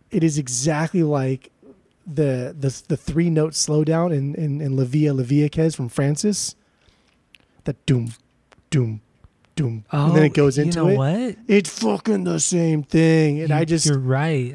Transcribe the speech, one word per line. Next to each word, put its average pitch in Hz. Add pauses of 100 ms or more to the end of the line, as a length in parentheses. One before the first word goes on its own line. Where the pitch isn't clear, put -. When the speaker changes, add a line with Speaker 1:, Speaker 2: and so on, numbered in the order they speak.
(180)
Speaker 1:
it 160
is 151
exactly 151
like 135 (540)
the, 139
the, 135
the 151
three 170
note 156
slowdown 160
in, 139
in, 151
in 135
La 135
Via, 147
La 131
Via 143
Kes 160
from 123
Francis. 151 (1080)
That -
doom, 120 (600)
doom, 113 (540)
doom, 117
and 151
then 156
Speaker 2:
Oh, -
Speaker 1:
it 143
goes 143
Speaker 2:
you 151
Speaker 1:
into 170
Speaker 2:
know 165
Speaker 1:
it. 135
Speaker 2:
what? 190 (100)
Speaker 1:
It's 202 (100)
fucking 202
the 170
same 160
thing, 160
and 156
Speaker 2:
You, 147
Speaker 1:
I 160
just 156
Speaker 2:
you're 143
right. 131